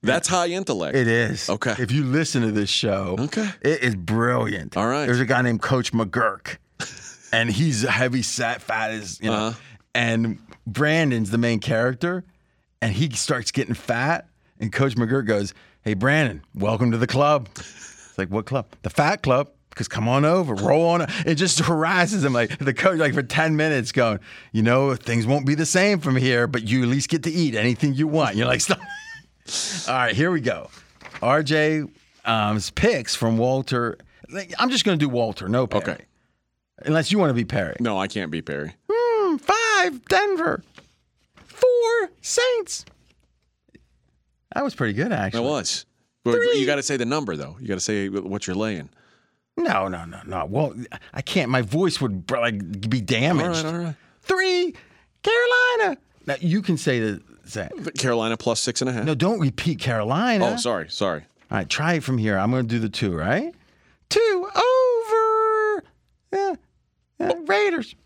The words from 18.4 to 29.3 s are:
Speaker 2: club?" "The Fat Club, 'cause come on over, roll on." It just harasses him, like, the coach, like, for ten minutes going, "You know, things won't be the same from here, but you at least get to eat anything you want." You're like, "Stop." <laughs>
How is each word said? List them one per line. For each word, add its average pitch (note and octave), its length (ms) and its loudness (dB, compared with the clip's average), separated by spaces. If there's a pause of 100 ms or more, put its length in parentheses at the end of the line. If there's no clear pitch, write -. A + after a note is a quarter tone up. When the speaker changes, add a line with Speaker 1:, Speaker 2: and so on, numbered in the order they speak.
Speaker 2:
club?" C3 220 -4 (140)
"The - 100 -6
Fat D#3+ 320 0
Club, C3 260 2 (240)
'cause - 140 -8
come A2+ 220 -2
on C#3 160 4
over, E3 280 2
roll C3+ 360 4
on." E3+ 180 2 (180)
It D#3+ 100 2
just E3+ 260 0
harasses E3+ 640 2
him, C3+ 80 2
like, A#2 260 0
the C3+ 140 0
coach, F3+ 260 2
like, D3+ 140 2
for C#3+ 100 0
ten D#3 320 0
minutes D3+ 380 0
going, A2+ 260 2 (320)
"You A2 120 2
know, C3 320 4
things A#2 300 -2
won't C3+ 200 2
be C#3+ 100 2
the D#3 100 0
same F#3+ 360 2
from C3+ 160 0
here, B2 280 2
but A#2+ 220 -4
you B2 160 2
at A#2+ 60 2
least C3+ 200 0
get E3 140 -2
to E3+ 80 -2
eat D#3 240 0
anything A#2+ 380 2
you D3+ 160 0
want." C#3+ 260 0
You're A#2 120 2
like, B2 120 2
"Stop." - 240 0
<laughs> G#5+ 60 -18 (1000)